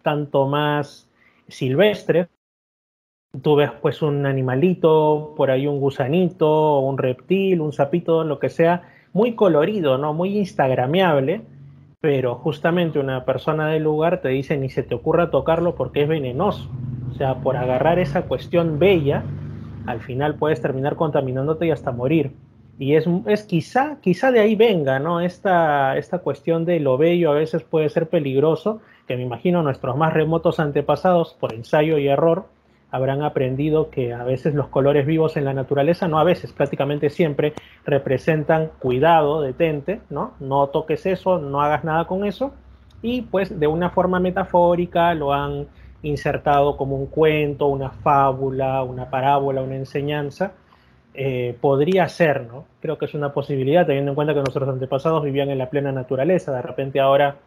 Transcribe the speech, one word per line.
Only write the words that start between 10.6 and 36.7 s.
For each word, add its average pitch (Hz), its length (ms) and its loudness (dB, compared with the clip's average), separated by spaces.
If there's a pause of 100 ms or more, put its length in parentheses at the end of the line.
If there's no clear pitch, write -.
pero 127 360 0
justamente 165 640 0
una 131 260 -2
persona 156 440 -2
del 156 140 0
lugar 156 400 0
te 135 60 -2
dice, 135 280 -2
"Ni 135 140 -4
se 135 120 -4
te - 120 -6
ocurra 160 360 0
tocarlo 165 440 2
porque 131 280 -2
es 147 60 2
venenoso". 139 600 -2 (420)
O - 40 -10
sea, 131 220 -2
por 131 200 -2
agarrar 127 420 2
esa 180 240 -2
cuestión 165 560 -2
bella, 165 460 2 (600)
al 120 140 -6
final 139 340 -2
puedes 151 260 0
terminar 139 360 -2
contaminándote 147 720 -2
y 160 40 2
hasta 139 200 -4
morir. 131 420 0 (460)
Y 139 160 0
es, 160 120 4 (200)
es 208 160 0
quizá, 262 580 -2
quizá 196 300 2
de 240 100 6
ahí 220 140 4
venga, 180 460 2
¿no? 170 200 -2
Esta, 160 760 2
esta 147 220 -4
cuestión 165 460 -2
de 170 140 0
lo 131 200 2
bello 165 340 4
a - 20 2
veces 156 300 -2
puede 156 240 0
ser 165 200 -2
peligroso, 156 720 0 (260)
que 127 100 -4
me 123 60 -6
imagino 127 400 0
nuestros 131 340 -2
más 160 160 2
remotos 160 480 0
antepasados, 156 800 0
por 117 140 -6
ensayo 151 440 0
y 139 80 0
error, 160 400 2 (440)
habrán 135 320 -2
aprendido 147 680 0
que 120 220 -4
a 120 120 -10
veces 131 300 -2
los 143 140 -2
colores 139 380 2
vivos 160 300 0
en 147 80 0
la 135 100 -2
naturaleza, 143 540 0
no 156 100 0
a 156 60 4
veces, 175 280 0
prácticamente 143 580 -2